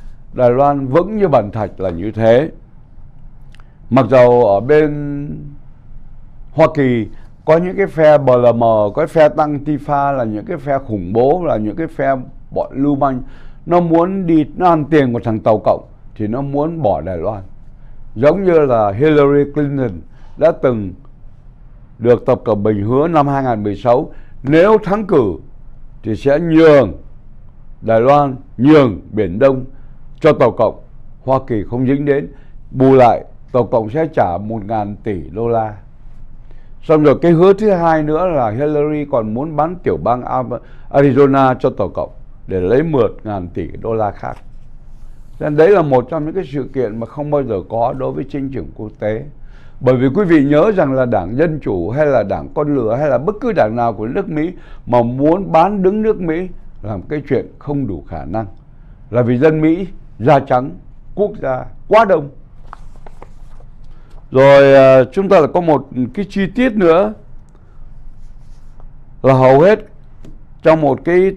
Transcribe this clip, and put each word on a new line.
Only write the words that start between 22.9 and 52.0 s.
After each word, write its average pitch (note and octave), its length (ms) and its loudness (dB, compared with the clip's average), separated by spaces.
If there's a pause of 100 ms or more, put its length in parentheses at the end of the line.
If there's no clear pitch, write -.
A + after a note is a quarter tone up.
năm D3 200 0
hai C#3 160 -2
ngàn A#2 180 -2
mười G#2 140 -4
sáu, B2 340 0 (320)
nếu F3 360 4
thắng G3 280 -4
cử B2+ 280 2 (680)
thì A2 140 -6
sẽ C#3 240 0
nhường D#3 520 4 (880)
Đài A2 180 2
Loan, C#3 360 2 (220)
nhường C3 420 4 (100)
Biển G2 280 -4
Đông C3 260 2 (560)
cho D3+ 120 4
Tàu B2+ 180 4
Cộng. G#2+ 300 -2 (440)
Hoa C3 220 0
Kỳ G#2+ 240 -4
không B2 160 -2
dính C#3+ 180 0
đến, C#3 240 -2 (420)
bù C3 240 4
lại A#2+ 300 6 (280)
Tàu B2 120 2
Cộng A2 260 -2
sẽ D#3+ 160 -2
trả F#2 320 -2
một G#2+ 260 -8
ngàn G#2 320 -6
tỷ G2 240 -8 (100)
đô A2+ 180 -6
la. A2 280 -2 (1080)
Xong D#3 200 4
rồi C#3 200 4
cái E3+ 100 4
hứa F3+ 200 6
thứ G#3 180 2
hai E3 320 2
nữa D#3 240 -2
là C3+ 240 0
Hillary D3 540 -2
còn A2+ 300 -2
muốn D3 220 -6
bán E3 200 -6
tiểu F#2+ 200 -4
bang A#2 260 -2
Am-, B2 360 -6 (320)
Arizona C3+ 720 4
cho C3 100 0
Tàu F#2+ 180 -4
Cộng E2+ 220 -8 (360)
để F#2 140 -4
lấy G#2+ 220 2
mười C#3 260 0 (160)
ngàn G2 240 -8
tỷ E2+ 180 -8
đô A2+ 280 -8
la G#2+ 160 -2
khác. - 260 -12 (1040)
Nên D3+ 160 -4
đấy D#3+ 140 6
là F#3+ 120 4
một B2+ 280 0
trong D#3 140 -6
những D#3+ 100 -8
cái F#3 180 -4
sự C3+ 220 -6
kiện A#2 260 -4
mà A2+ 60 -8
không D3 240 -10
bao C#3+ 120 0
giờ G#2 280 -4
có A#2 220 -2
đối C3 200 -6
với D3 120 -8
chính C3+ 260 -8
trường G2+ 240 -8
quốc G#2+ 240 -12
tế. A2 260 -4 (560)
Bởi B2+ 160 2
vì C3 180 2
quý G3+ 100 0
vị D#3+ 200 4
nhớ D3+ 320 2
rằng D3 160 0
là C3 120 2
Đảng G#2+ 320 -2
Dân D#3 260 0
Chủ F#2 280 -4
hay D3 160 0